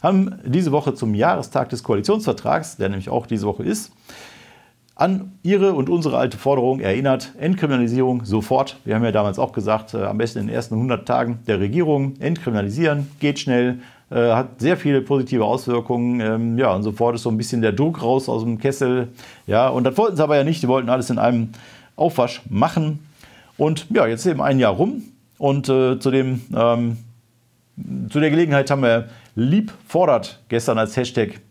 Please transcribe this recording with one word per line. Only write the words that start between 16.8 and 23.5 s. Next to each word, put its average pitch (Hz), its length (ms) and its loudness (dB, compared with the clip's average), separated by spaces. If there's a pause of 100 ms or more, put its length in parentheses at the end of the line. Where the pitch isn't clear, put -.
sofort 110 320 0
ist 113 80 -6
so 120 80 -4
ein 110 80 0
bisschen 113 240 -2
der 110 120 2
Druck 147 280 -2
raus 131 260 0
aus 117 160 -2
dem 117 140 -4
Kessel, 127 520 0 (360)
ja, 117 240 2
und 127 140 0
das 131 160 2
wollten 208 180 2
sie 151 60 4
aber 147 120 4
ja 139 80 4
nicht, 160 200 0
die 123 40 0
wollten 123 220 0
alles 127 220 0
in 110 80 0
einem 117 300 2 (460)
Aufwasch 135 540 0
machen. 151 500 0 (560)